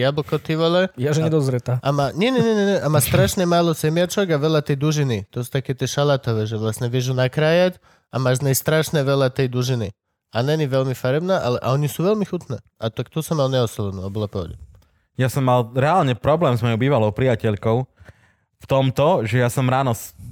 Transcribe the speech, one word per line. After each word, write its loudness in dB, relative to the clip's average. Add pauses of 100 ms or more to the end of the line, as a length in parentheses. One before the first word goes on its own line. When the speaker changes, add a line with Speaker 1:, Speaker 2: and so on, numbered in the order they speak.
Speaker 1:
jablko, -2
ty -6
vole. 2
Speaker 2:
Ja, -2
že 0
Speaker 1:
A 0
Speaker 2:
nedozretá. 0
Speaker 1:
a -2
má, 0
nie, 0
nie, 2
nie, 2
nie, 2
nie. 2
A -2
má 2
strašne 2
málo 2
semiačok 0
a 2
veľa 2
tej -2
dužiny. 0
To -8
sú -8
také -4
tie -4
šalátové, 0
že -6
vlastne -4
vieš -2
ju -2
nakrájať 2 (260)
a -12
máš 2
z 0
nej -
strašne 0
veľa 2
tej -2
dužiny. -2 (400)
A -2
není 0
veľmi 0
farebná, -2
ale, 0
a -2
oni 0
sú -4
veľmi 0
chutné. -8 (160)
A -6
tak -8
tu -6
som -2
mal 2
neosolenú -2
a -8
bola -4
pohode. -8 (540)
Speaker 3:
Ja 0
som -2
mal 4
reálne 2
problém 2
s 0
mojou 0
bývalou 2
priateľkou 0 (680)
v -20
tomto, 2
že 0
ja 2
som -2
ráno 2
s-, -16 (200)